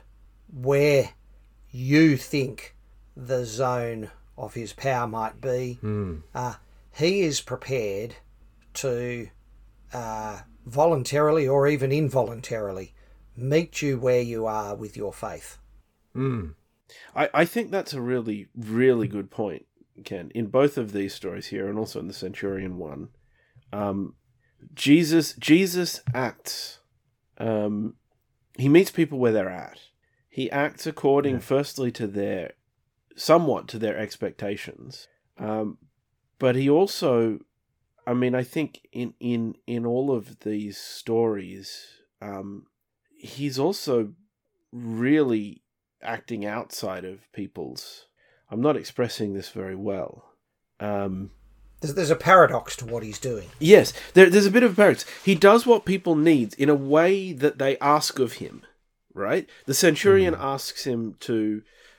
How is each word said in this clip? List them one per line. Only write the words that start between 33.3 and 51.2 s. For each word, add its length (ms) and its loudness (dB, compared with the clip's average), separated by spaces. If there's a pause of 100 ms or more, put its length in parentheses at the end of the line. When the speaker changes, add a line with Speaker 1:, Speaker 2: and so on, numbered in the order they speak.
Speaker 3:
to 100 -12
their 180 -4
expectations, 1120 -10 (300)
um, 400 -6 (600)
but 180 2
he 120 0
also 720 2 (680)
I 80 -2
mean, 200 0
I 100 0
think 480 -6
in, 260 -8
in, 380 -4 (100)
in 180 -6
all 300 0
of 260 -8
these 380 -6
stories, 1080 -4 (360)
um, 440 -12 (500)
he's 420 -8
also 540 -2 (600)
really 880 0 (400)
acting 440 -8
outside 580 -8
of 280 -16
people's, 760 -14 (440)
I'm 100 -6
not 160 2
expressing 580 -6
this 140 -10
very 260 -10
well. 580 -8 (460)
Um, 520 -6 (500)